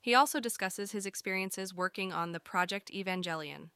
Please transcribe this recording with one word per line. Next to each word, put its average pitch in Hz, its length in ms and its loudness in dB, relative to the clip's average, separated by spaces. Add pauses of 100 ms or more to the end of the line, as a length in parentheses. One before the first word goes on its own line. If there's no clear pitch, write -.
He 240 120 4
also 285 260 8
discusses 202 520 -4
his 196 160 -2
experiences 190 680 -2
working 185 400 -2
on 170 180 -2
the 170 80 -4
Project 185 540 -2
Evangelion. 165 840 -4